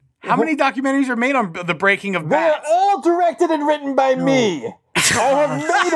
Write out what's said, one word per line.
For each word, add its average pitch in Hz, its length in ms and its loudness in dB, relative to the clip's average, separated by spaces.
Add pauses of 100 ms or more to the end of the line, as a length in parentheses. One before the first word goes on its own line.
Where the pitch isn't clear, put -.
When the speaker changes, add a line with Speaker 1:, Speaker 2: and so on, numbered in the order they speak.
(220)
Speaker 1:
How 226 140 -2
many 320 200 0
documentaries 269 520 0
are 247 80 -2
made 254 200 0
on 202 180 -2
the 175 220 -4
Breaking 196 400 0
of 165 140 -4
Speaker 2:
They 247 60 2
are 320 180 2
Speaker 1:
Bats? 302 140 -6
Speaker 2:
all 370 340 2
directed 339 500 0
and 294 160 -2
written 285 280 -2
by 262 200 2
Speaker 1:
No. 262 100 -4
Speaker 2:
me. 208 480 0 (220)
I - 40 -2
have 277 600 0
made 339 360 0